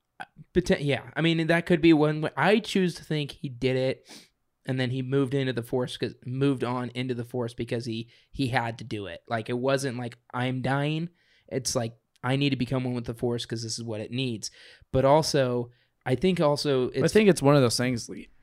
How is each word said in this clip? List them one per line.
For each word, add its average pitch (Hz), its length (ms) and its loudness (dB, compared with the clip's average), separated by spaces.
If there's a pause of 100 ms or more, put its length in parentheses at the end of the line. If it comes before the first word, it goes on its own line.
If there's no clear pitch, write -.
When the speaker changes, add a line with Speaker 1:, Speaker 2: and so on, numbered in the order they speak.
(540)
Speaker 1:
but 180 120 2
te-, - 180 2
yeah, 135 200 0 (120)
I 151 60 -2
mean, 165 260 2
that 170 180 2
could 170 160 2
be 165 120 10
one 151 280 4
way. 156 140 -4
I 196 240 4
choose 185 360 0
to - 80 -16
think 151 280 -4
he - 180 -10
did 127 260 0
it, 131 320 -2 (580)
and 131 140 -2
then 127 100 0
he 131 120 -4
moved 131 320 0
into 131 200 0
the 117 100 -4
Force, 127 340 -4
'cause, - 180 -6 (100)
moved 131 380 0
on 123 260 -2
into 127 240 -6
the 117 100 -6
Force 120 300 -6
because 120 320 -6
he, 113 240 -6 (220)
he 135 160 -2
had 117 320 -2
to - 40 -14
do 104 220 -8
it. 85 220 -12
Like, 113 220 -4
it 123 80 -2
wasn't 131 400 0
like, 120 200 -10 (160)
"I'm 127 280 -2
dying." 147 480 -2 (380)
It's - 280 -4
like, 117 180 -2 (300)
"I 127 120 0
need 139 140 2
to 135 60 0
become 127 280 -2
one 123 120 -4
with 120 100 -6
the 123 80 -6
Force 120 320 -2
'cause 117 180 -8
this 113 140 -8
is 117 60 -10
what 110 180 -8
it - 100 -10
needs." 120 400 -4 (400)
But 131 140 2
also, 131 680 2 (340)
I 131 100 2
think 175 260 0
also 143 480 2
it's 135 140 -2
Speaker 2:
I 165 40 2
think 214 220 6
it's 170 120 4
one 139 140 6
of 143 60 8
those 117 160 4
things, 123 320 -2 (340)